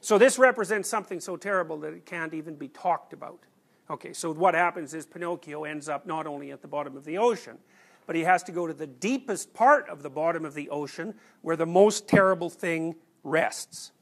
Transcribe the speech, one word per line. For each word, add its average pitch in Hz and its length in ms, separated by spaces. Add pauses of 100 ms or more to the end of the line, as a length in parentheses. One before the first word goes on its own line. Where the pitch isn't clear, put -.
So 208 180
this 247 220
represents 220 480
something 196 320
so 180 160
terrible 170 420
that 151 140
it 170 120
can't 160 300
even 156 220
be 143 100
talked - 460
about. - 260 (500)
Okay, 156 240
so 165 200
what 165 220
happens 170 380
is 156 140
Pinocchio 170 560
ends 151 260
up 143 160
not 160 220
only 143 240
at 139 120
the - 40
bottom 143 300
of 139 80
the 156 120
ocean, 214 420 (460)
but 165 120
he 165 60
has 180 200
to - 80
go 170 160
to 160 80
the 151 140
deepest 208 680
part 269 340
of 151 140
the 143 80
bottom 160 340
of 143 100
the 143 140
ocean 147 460 (280)
where 165 120
the 165 100
most 196 440
terrible 185 420
thing 165 460 (260)
rests. - 800